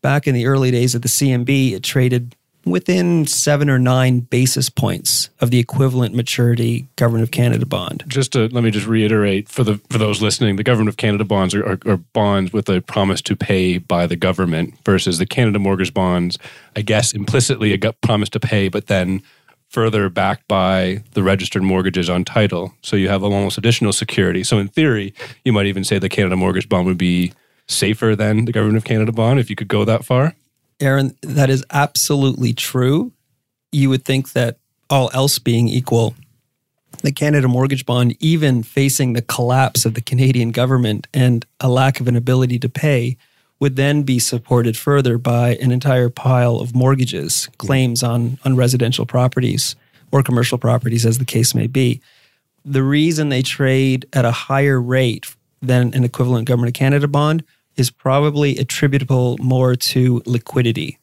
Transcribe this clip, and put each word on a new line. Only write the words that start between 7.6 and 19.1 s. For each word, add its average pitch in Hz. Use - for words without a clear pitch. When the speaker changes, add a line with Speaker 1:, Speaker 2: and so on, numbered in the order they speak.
Speaker 1:
bond. -
Speaker 2:
Just 131
to, 113
let 120
me 110
just 101
reiterate 107
for -
the, 104
for 120
those 104
listening, 104
the 104
Government 110
of 98
Canada 107
bonds 95
are, 101
are, 95
are 101
bonds 101
with 107
a 92
promise 98
to 101
pay 92
by 87
the 85
government 87
versus 92
the 92
Canada 107
mortgage 95
bonds, 90
I 107
guess 107
implicitly 107
a 95
gu-, 113
promise 107
to 110
pay, 98
but 104
then 95